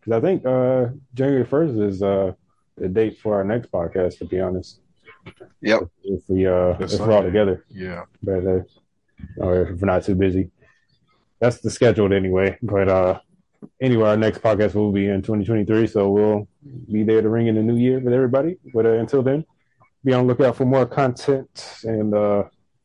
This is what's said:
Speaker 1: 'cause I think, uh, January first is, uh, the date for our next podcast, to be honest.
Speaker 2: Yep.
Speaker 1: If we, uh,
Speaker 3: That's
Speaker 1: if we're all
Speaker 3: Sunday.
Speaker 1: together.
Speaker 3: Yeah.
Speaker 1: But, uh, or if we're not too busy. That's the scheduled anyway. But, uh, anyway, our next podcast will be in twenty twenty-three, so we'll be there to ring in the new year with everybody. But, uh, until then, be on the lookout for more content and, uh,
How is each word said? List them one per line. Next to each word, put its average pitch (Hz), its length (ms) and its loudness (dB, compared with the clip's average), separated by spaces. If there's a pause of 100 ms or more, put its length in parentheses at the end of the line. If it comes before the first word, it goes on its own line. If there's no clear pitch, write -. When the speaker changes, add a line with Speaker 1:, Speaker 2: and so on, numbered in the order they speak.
Speaker 1:
'cause 110 100 -4
I 113 80 0
think, 170 260 -2
uh, 127 400 0 (260)
January 135 320 0
first 143 300 -2
is, 101 280 -2
uh, 98 300 0 (460)
the 92 100 -6
date 107 300 -2
for 107 160 -4
our 98 100 0
next 117 260 -4
podcast, 87 480 -4
to - 60 -12
be 92 160 -4
honest. 92 400 -8 (800)
Speaker 2:
Yep. 107 220 0 (220)
Speaker 1:
If 98 240 -4
we, 95 180 0
uh, 90 320 2
Speaker 3:
That's 95 160 -6
Speaker 1:
if 92 60 0
we're 104 120 -2
all 104 60 6
Speaker 3:
Sunday. 95 100 2
Speaker 1:
together. 95 400 0
Speaker 3:
Yeah. 92 360 -14 (180)
Speaker 1:
But, 95 240 -2
uh, 92 140 0 (760)
or 90 260 0
if 87 200 -6
we're 98 40 0
not 90 180 0
too 101 100 0
busy. 92 360 0 (880)
That's 120 200 0
the 110 120 -6
scheduled 104 440 2
anyway. 95 480 0
But, 98 260 0
uh, 92 320 2 (640)
anyway, 117 260 2
our 107 80 2
next 107 240 0
podcast 107 340 2
will 104 180 0
be 98 160 0
in 95 120 0
twenty 107 240 -2
twenty-three, 110 440 0
so 101 220 0
we'll 104 380 0 (420)
be 107 120 0
there 110 180 2
to 107 80 2
ring 117 200 0
in 110 80 2
the 107 60 0
new 117 140 0
year 127 220 2
with 123 160 0
everybody. 135 420 0 (160)
But, 113 140 2
uh, 113 60 4
until 117 300 0
then, 139 220 -2 (600)
be 131 100 2
on 127 120 4
the 123 60 4
lookout 123 240 2
for 135 80 -2
more 127 220 2
content - 1000 -4
and, 107 300 -2
uh, 104 300 2 (400)